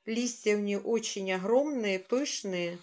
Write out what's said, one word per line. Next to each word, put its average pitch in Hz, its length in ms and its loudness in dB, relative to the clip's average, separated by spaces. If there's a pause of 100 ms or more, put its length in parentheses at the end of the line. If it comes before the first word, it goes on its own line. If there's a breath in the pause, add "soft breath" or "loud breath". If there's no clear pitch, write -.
листья 226 500 0
у 208 40 2
неё 202 200 0
очень 214 520 -2
огромные, 220 680 2
пышные, 185 840 -2